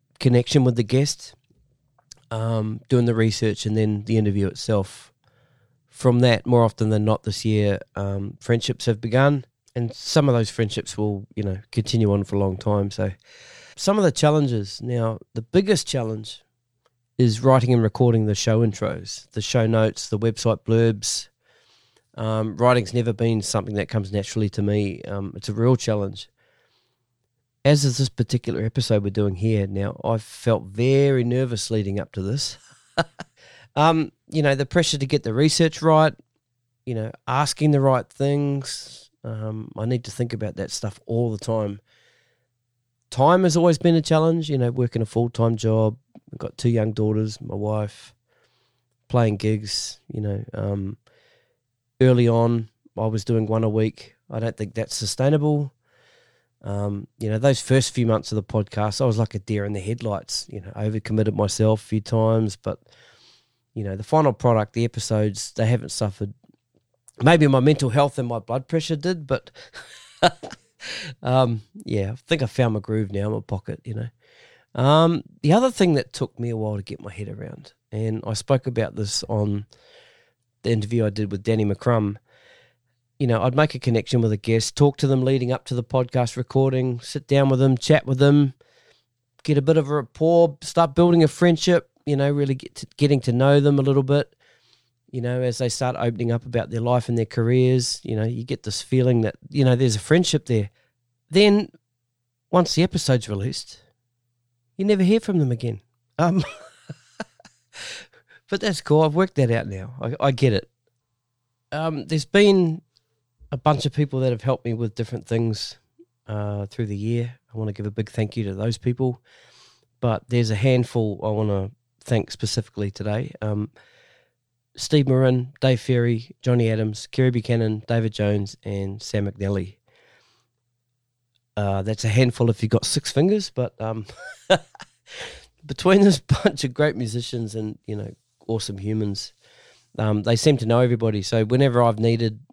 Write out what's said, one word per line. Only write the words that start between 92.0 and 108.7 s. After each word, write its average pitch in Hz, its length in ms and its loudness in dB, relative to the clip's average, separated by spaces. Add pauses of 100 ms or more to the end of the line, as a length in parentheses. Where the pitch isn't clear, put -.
you 147 100 -2
know, 139 160 0
really 143 240 0
get - 220 -14
to, - 100 -16 (120)
getting 143 220 4
to 120 120 0
know 139 260 6
them 143 200 4
a 135 40 2
little 139 200 2
bit, 139 340 -2 (760)
you 127 120 -8
know, 123 180 -2
as 123 180 -2
they 127 100 0
start 127 300 -2
opening 117 320 -2
up 117 140 -2
about 120 260 -4
their 113 100 -4
life 123 280 0
and 120 80 0
their 113 80 0
careers, 127 800 0
you 113 100 -6
know, 107 100 -2
you 117 200 -6
get - 180 -8
this - 180 -8
feeling 123 420 2
that, 107 120 -2 (140)
you 143 160 0
know, 127 100 4
there's 120 220 2
a - 20 -2
friendship 160 480 2
there. 107 240 0 (600)
Then 202 400 4 (800)
once 175 240 4
the 160 100 4
episode's 135 440 0
released, 104 520 -8 (960)
you 190 80 -4
never 202 180 2
hear 202 180 4
from 190 180 0
them 135 120 2
again. 113 300 -4 (380)
Um, 170 260 2 (920)
<laughs> - 1120 -20
but 196 100 -4
that's 196 220 -4